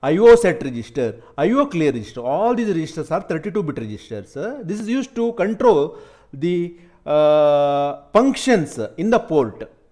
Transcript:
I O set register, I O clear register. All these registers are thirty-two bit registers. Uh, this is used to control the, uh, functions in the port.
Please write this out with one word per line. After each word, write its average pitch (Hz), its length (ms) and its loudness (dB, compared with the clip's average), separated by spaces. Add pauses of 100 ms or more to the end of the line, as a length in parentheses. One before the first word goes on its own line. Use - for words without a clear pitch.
I 151 140 0
O 233 180 10
set 214 300 2
register, 120 520 -6 (200)
I 156 140 0
O 277 160 2
clear 160 260 0
register. 120 300 -10
All 180 320 -2
these 233 140 -2
registers 160 420 -6
are 160 100 -2
thirty-two 180 420 -6
bit 147 160 -6
registers. 104 560 -12
Uh, 226 300 -10
this 208 160 -8
is 214 80 -10
used 262 280 -4
to 233 180 -4
control 196 640 2 (340)
the, 170 420 -4 (300)
uh, 147 1000 2 (100)
functions 233 640 2 (180)
in 196 140 -2
the 233 80 4
port. 123 520 -2 (220)